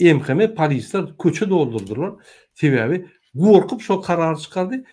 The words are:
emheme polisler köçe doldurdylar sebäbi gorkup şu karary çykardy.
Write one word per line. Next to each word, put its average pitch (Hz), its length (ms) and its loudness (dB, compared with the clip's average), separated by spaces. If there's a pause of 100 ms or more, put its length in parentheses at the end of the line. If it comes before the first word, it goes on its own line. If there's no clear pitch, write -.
emheme 170 540 2
polisler 151 640 -4
köçe 185 320 -2
doldurdylar 123 640 -2 (400)
sebäbi 139 520 0 (280)
gorkup 208 480 4
şu 185 180 -2
karary 165 380 -2
çykardy. 190 540 -6